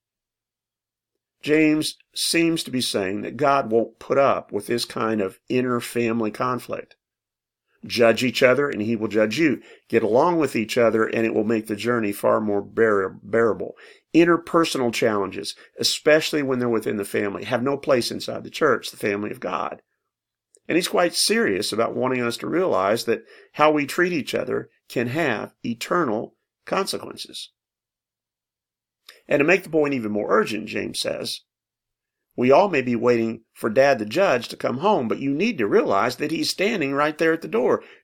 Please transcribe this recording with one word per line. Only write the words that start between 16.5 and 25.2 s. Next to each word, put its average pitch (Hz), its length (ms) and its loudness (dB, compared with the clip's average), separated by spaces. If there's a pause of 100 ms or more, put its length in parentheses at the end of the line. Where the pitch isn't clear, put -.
they're 123 100 -2
within 110 280 0
the 101 80 -4
family, 101 400 -4
have 120 180 -2
no 139 140 -2
place 139 340 0
inside 110 320 -8
the - 80 -14
church, 131 400 0
the - 60 -18
family 104 340 -4
of - 80 -12
God. - 420 -6 (880)
And 147 100 -2
he's 175 120 0
quite 180 260 0
serious 180 580 0
about 110 220 0
wanting 123 260 -2
us 117 180 -2
to - 100 -8
realize 113 560 0
that 110 180 -2 (300)
how 151 180 4
we 151 160 0
treat 180 260 -2
each 147 220 -4
other - 360 -4 (180)
can 120 180 -2
have 120 480 -4 (100)